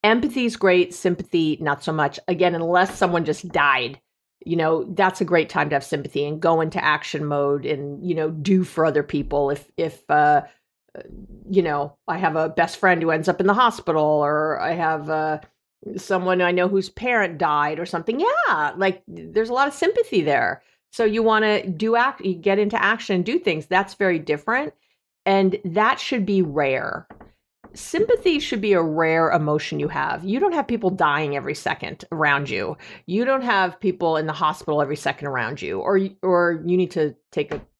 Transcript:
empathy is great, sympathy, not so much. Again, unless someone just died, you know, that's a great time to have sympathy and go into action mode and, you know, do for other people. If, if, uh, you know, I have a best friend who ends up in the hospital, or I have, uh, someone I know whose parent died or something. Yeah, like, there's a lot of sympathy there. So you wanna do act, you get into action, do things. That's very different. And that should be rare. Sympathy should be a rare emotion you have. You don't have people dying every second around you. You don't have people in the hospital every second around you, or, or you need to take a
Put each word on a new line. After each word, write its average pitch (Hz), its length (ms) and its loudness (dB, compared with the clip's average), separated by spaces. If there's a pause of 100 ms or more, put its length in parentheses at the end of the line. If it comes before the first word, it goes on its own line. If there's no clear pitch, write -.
empathy 240 440 2
is 226 100 -4
great, 180 360 4
sympathy, 165 680 -2
not 143 240 -2
so 165 80 -2
much. 147 340 -2
Again, 175 300 2
unless 175 420 0
someone 175 260 2
just 151 240 -4
died, 135 520 0 (440)
you 165 120 -4
know, 160 280 0
that's 185 360 0
a 196 40 2
great 165 240 2
time 151 220 -2
to 151 60 0
have 139 80 -2
sympathy 143 420 -4
and 156 140 -6
go 165 200 2
into 160 240 -2
action 151 400 -2
mode 143 400 0
and, 143 420 -6
you 175 80 -2
know, 156 160 -2
do 180 340 2
for 165 200 0
other 147 180 2
people. 143 480 -2
If, - 260 -6
if, - 340 -6
uh, 147 320 4 (1040)
you 190 140 4
know, 147 340 -2 (100)
I 170 120 -4
have 165 180 0
a 160 120 0
best 165 300 0
friend 180 220 4
who 165 100 0
ends 160 180 0
up 175 120 -2
in 185 60 2
the 202 80 4
hospital, 175 500 2
or 151 560 0
I 143 120 -2
have, 156 360 -2
uh, 156 320 -2 (560)
someone 185 440 0
I 175 100 2
know 180 180 2
whose 196 200 0
parent 208 500 -2
died 151 400 0
or 170 80 -6
something. 226 340 -4
Yeah, 330 560 2
like, 190 300 0
there's 170 440 -4
a 240 40 -2
lot 277 140 2
of 285 60 -6
sympathy 370 480 0
there. 135 400 0 (300)
So 233 120 -2
you 220 180 2
wanna 214 440 2
do 202 300 0
act, 262 240 0
you 185 140 -2
get 196 240 2
into 208 240 0
action, 202 400 0
do 240 160 -2
things. 160 280 -2
That's 190 280 0
very 180 240 2
different. 214 560 -4 (520)
And 196 380 4
that 214 340 2
should 226 260 -4
be 190 180 2
rare. 139 680 -2 (680)
Sympathy 370 640 0
should 240 220 -4
be 202 140 2
a 175 60 4
rare 160 500 2
emotion 151 500 0
you 147 80 -2
have. 151 360 -4
You 208 140 -2
don't 381 140 2
have 302 160 -2
people 226 220 0
dying 151 460 0
every 139 200 -6
second - 560 -8
around 143 360 2
you. 104 280 -4 (300)
You 208 180 -2
don't 262 180 0
have 196 380 0
people 175 360 0
in 156 100 -2
the 160 60 -6
hospital 151 480 -2
every 143 160 -2
second 143 300 -6
around 127 340 -4
you, 90 200 -6
or, 196 180 2 (240)
or 175 420 2
you 180 120 2
need 180 160 0
to 151 240 -2 (160)
take 147 200 -4
a 147 80 -10 (200)